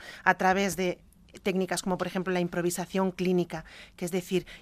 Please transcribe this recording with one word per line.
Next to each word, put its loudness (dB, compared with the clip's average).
a 6
través 4
de 0
técnicas 0
como, 0
por -2
ejemplo, -2
la 2
improvisación 0
clínica, 0
que -6
es -4
decir, -2